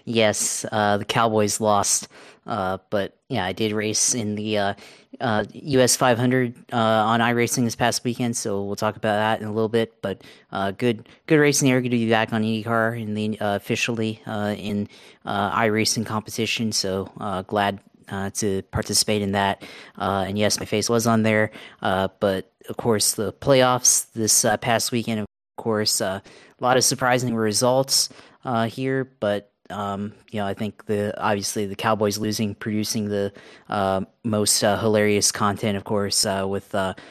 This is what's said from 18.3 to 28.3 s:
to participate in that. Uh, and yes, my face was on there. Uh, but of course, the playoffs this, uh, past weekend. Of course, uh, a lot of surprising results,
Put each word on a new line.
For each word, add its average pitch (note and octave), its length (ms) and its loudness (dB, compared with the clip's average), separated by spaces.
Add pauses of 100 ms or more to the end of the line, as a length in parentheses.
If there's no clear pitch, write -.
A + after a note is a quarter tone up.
to F#2+ 400 -2
participate G#2+ 500 0
in G2 120 -2
that. G2 280 0 (340)
Uh, G2 320 -2
and G2 120 -4
yes, G#2 200 2
my F#2+ 60 -8
face G#2+ 240 -2
was A#2 160 2
on A2+ 160 4
there. G#2+ 300 2 (320)
Uh, F#2+ 240 0 (120)
but F#2+ 320 -2 (160)
of - 100 -10
course, A2 360 0
the G2+ 180 -4
playoffs B2+ 840 2
this, A2 300 2
uh, G#2+ 140 2
past A2+ 340 0
weekend. A2+ 280 -2
Of G#2 80 -6 (300)
course, G#2+ 440 -2
uh, G2 180 -4 (400)
a - 40 -10
lot B2 140 6
of A#2 60 4
surprising B2 520 2
results, B2 760 2 (340)